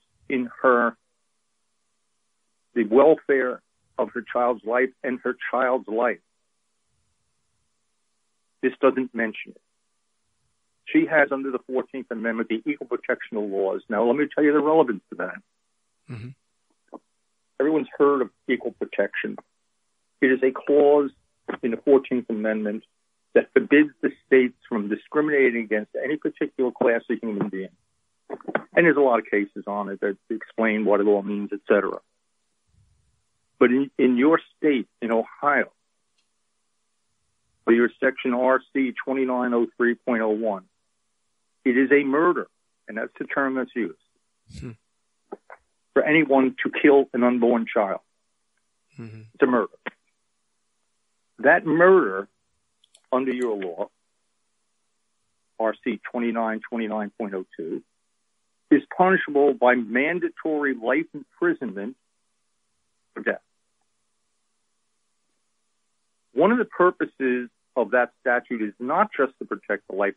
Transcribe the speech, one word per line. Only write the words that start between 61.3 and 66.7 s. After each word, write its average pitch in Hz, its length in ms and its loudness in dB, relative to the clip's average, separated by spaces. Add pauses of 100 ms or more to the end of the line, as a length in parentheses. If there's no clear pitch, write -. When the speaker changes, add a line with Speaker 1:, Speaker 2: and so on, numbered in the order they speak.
Speaker 1:
or - 80 -12
death. - 180 -6 (3000)
One 165 180 4
of 247 60 2
the 226 80 0
purposes 135 840 -2 (280)